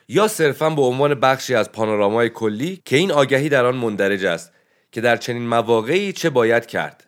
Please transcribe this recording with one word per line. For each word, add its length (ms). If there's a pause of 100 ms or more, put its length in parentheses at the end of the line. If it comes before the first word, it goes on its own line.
یا 200
صرفاً 420
به 120
عنوان 320
بخشی 400
از 180
پانورامای 580
کلی 540
که 120
این 160
آگهی 360
در 160
آن 120
مندرج 480
است 280 (400)
که 80
در 160
چنین 320
مواقعی 640
چه 180
باید 360
کرد. 420